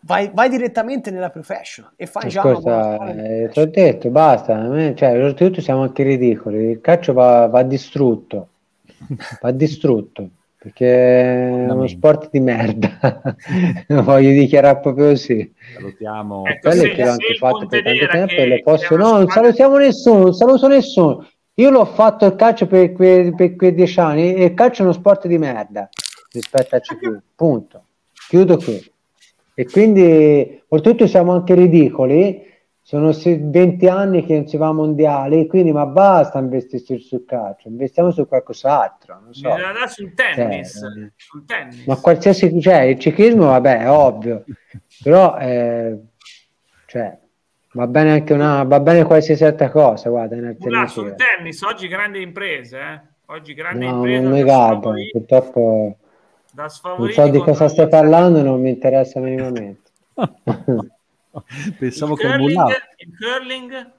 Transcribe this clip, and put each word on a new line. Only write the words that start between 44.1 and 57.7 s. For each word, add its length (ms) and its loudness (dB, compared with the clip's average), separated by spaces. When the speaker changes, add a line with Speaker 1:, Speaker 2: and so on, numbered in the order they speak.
Speaker 2:
però, 340 4
eh, 600 -4
cioè, 300 -10
va 120 -6
bene 260 2
anche 200 0
una, 320 0
va 160 2
bene 240 4
qualsiasi 400 2
altra 260 2
cosa, 380 0
guarda, 280 -6
in 220 -12
Speaker 4:
Mulà, 280 -4
sul 240 -12
Speaker 2:
alternativa. 60 -16
Speaker 4:
tennis, 260 -14
oggi 240 -10
grandi 360 -10
imprese, 560 -14
eh? 220 -16
Oggi 280 -20
grandi 320 -10
Speaker 2:
No, 100 -8
Speaker 4:
imprese, 260 -2
Speaker 2:
non 100 -2
mi 60 0
Speaker 4:
da 60 2
Speaker 2:
guardo, 360 2
Speaker 4:
sfavoriti, 320 -8
Speaker 2:
purtroppo 840 -2
Speaker 4:
da 100 -16
Speaker 2:
non 80 -14
Speaker 4:
sfavoriti 440 -8
Speaker 2:
so 140 4
di 100 0
Speaker 4:
contro 140 -2
Speaker 2:
cosa 140 0
Speaker 4:
gli 20 2
Speaker 2:
stai 160 2